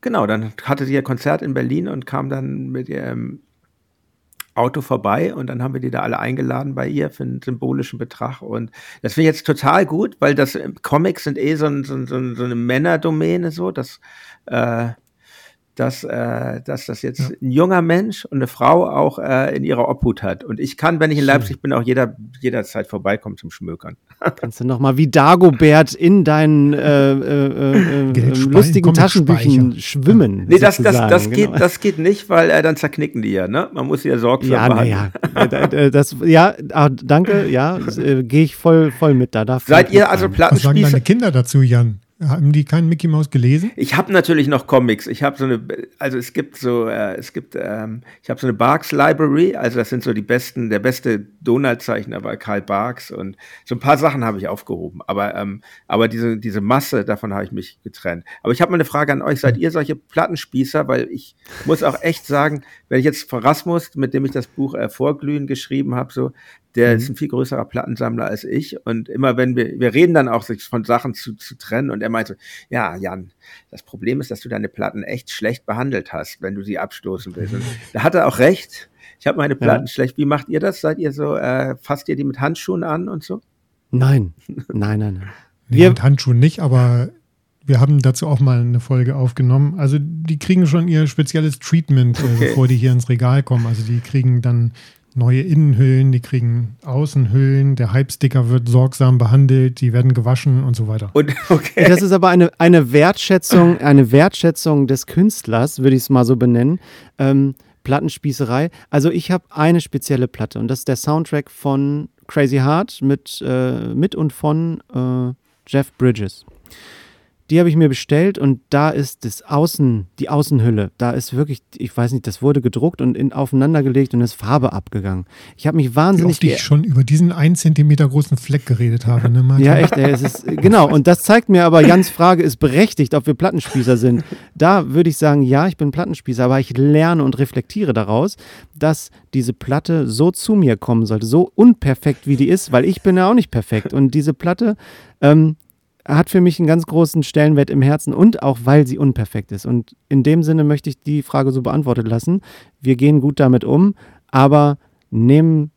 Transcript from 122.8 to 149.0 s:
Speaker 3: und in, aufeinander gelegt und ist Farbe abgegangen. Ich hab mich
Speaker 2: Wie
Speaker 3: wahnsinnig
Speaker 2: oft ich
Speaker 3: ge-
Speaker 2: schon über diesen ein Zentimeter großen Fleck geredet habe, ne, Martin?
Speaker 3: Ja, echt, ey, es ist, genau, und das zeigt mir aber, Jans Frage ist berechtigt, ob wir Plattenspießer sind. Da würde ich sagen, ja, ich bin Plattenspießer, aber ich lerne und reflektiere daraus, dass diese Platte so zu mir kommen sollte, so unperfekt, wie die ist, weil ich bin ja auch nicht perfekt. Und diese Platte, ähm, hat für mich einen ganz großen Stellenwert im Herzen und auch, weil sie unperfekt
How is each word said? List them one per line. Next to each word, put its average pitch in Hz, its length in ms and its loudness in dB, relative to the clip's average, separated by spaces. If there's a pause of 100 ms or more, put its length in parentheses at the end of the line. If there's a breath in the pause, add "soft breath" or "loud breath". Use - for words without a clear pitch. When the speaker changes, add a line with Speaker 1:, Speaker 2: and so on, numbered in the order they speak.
Speaker 3:
und 127 160 0
in, 135 160 -2
aufeinander 139 480 0
gelegt 131 320 0
und 120 80 2
ist 120 120 -2
Farbe 123 380 -2
abgegangen. 95 540 -6 (320 loud breath)
Ich - 80 -8
hab 156 80 -2
mich 147 200 0
Speaker 2:
Wie - 20 -2
Speaker 3:
wahnsinnig 170 400 2
Speaker 2:
oft - 80 -4
ich 156 80 4
Speaker 3:
ge- 135 80 -4
Speaker 2:
schon 147 240 2
über 135 200 2
diesen 156 280 2
ein 170 240 2
Zentimeter 147 520 4
großen 139 300 0
Fleck 143 300 -4
geredet 117 400 0
habe, 117 240 2
ne, 123 100 4
Martin? 135 240 4
Speaker 3:
Ja, 143 120 6
echt, 160 200 4
ey, 139 140 4
es 127 100 0
ist, 135 240 -6
genau, 170 480 4
und 147 140 4
das 175 160 4
zeigt 226 260 4
mir 180 160 6
aber, 160 160 6
Jans 175 300 6
Frage 175 320 4
ist 127 140 -2
berechtigt, 151 580 0
ob 147 100 0
wir 151 80 0
Plattenspießer 131 640 0
sind. 123 260 2 (300 loud breath)
Da 170 380 2
würde 165 180 2
ich 151 80 -4
sagen, 147 240 2
ja, 135 260 2
ich 180 80 -4
bin 147 140 -2
Plattenspießer, 135 560 -4
aber 131 140 2
ich 123 180 -4
lerne 151 460 4
und 131 160 -2
reflektiere 139 540 -2
daraus, 110 440 -2 (400 loud breath)
dass 151 320 -2 (240 soft breath)
diese 123 200 -2
Platte 147 540 -4
so 120 220 0
zu - 240 -4
mir 147 240 4
kommen 113 300 -2
sollte, 110 180 -4
so 156 300 2
unperfekt, 147 720 2
wie 143 80 2
die 135 140 2
ist, 185 220 -2
weil 123 140 4
ich 185 160 -2
bin 185 160 2
ja 185 100 2
auch 214 60 2
nicht 247 160 2
perfekt. 110 420 -4
Und 135 220 0
diese 151 220 0
Platte, 208 400 -2 (440 loud breath)
ähm, 156 360 4 (520)
hat 151 240 0
für 190 100 4
mich 175 160 2
einen 175 80 0
ganz 165 220 0
großen 160 340 0
Stellenwert 151 480 2
im 139 140 2
Herzen 143 320 0
und 220 260 4
auch, 127 220 -2
weil 139 240 6
sie 127 100 -6
unperfekt 117 540 -2